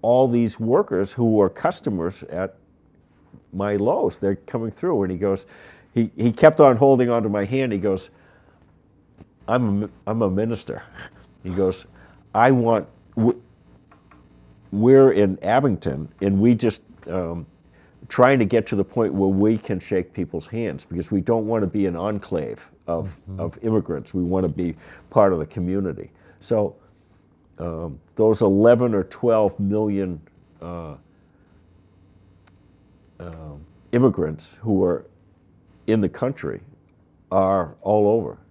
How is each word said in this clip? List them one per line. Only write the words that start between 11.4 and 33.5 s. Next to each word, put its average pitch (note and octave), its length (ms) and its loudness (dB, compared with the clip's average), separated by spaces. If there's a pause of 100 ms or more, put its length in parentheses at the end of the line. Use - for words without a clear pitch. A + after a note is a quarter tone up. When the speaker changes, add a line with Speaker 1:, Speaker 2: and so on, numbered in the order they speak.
Speaker 1:
He F#2 80 -10
goes, F#2 360 -2 (480)
"I A#2 180 6
want, A#2 340 2 (300)
w-, A2+ 240 0 (1300)
we're B2+ 420 6
in F#2+ 300 2
Abington, G2+ 680 -2 (120)
and G2 200 0
we A#2+ 140 4
just, A2 280 -2 (260)
um, E2+ 380 -6 (640)
trying C3 300 6
to A#2 60 4
get A2 240 2
to A2 80 -2
the G2 80 0
point G#2+ 300 -2
where G2 140 2
we G#2 300 2
can G2+ 220 -8
shake F2+ 320 -4
people's E2+ 340 -8
hands G#2+ 380 -8
because E2+ 260 -10
we G2+ 100 0
don't A2+ 260 -2
want A2 160 -2
to F#2+ 60 -2
be G2+ 180 -2
an F2 100 -4
enclave F2 720 -8 (160)
of, E2+ 360 -8
Speaker 2:
Mm-hmm. F#2+ 180 -14
Speaker 1:
of E2 220 -8
immigrants. G#2 520 -4
We F2+ 80 -2
want F#2 220 -2
to D#2+ 80 -4
be F2 240 -6 (340)
part G2 220 4
of E2 80 -2
the D2+ 60 -6
community." F#2 680 -8 (260)
So, G#2+ 380 -2 (840)
um, E2 400 -10 (160)
those A2 280 2
eleven A2+ 520 4
or F#2+ 100 0
twelve A2 540 0
million, G2 600 -2 (420)
uh, E2 320 -12 (2250)
um, D#2+ 460 -16 (260)